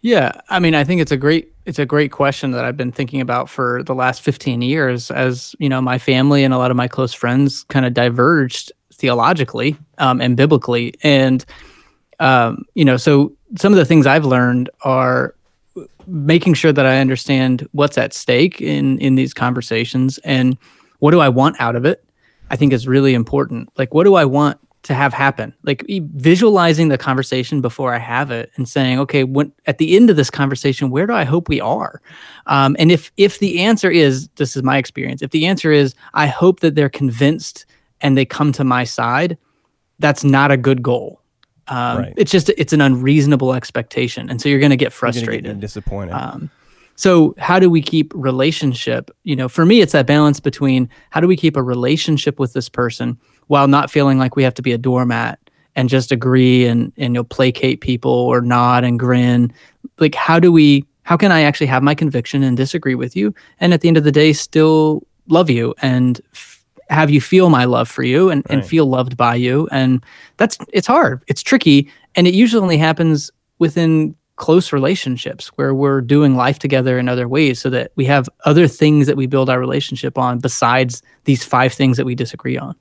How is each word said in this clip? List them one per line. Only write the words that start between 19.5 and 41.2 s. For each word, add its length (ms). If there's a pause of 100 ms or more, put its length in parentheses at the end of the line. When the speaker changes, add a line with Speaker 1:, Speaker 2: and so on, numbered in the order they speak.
Speaker 1:
and 380 (420)
what 120
do 80
I 100
want 300
out 160
of 100
it, 180 (460)
I 60
think 180
is 140
really 260
important. 640
Like, 160
what 100
do 120
I 100
want 340 (240)
to 100
have 200
happen? 400 (100)
Like, 240
e-, 140 (140)
visualizing 720
the 80
conversation 640
before 320
I 40
have 320
it 260
and 140
saying, 300
"Okay, 240
when, 280 (140)
at 140
the 160
end 160
of 40
this 140
conversation, 640
where 160
do 60
I 100
hope 260
we 120
are?" 400 (460)
Um, 300
and 140
if, 260
if 220
the 220
answer 280
is, 460
this 200
is 80
my 140
experience, 460
if 80
the 160
answer 240
is, 240 (180)
"I 140
hope 320
that 160
they're 140
convinced 760 (360)
and 160
they 80
come 280
to 100
my 200
side," 540 (600)
that's 260
not 280
a 60
good 260
goal. 360 (480)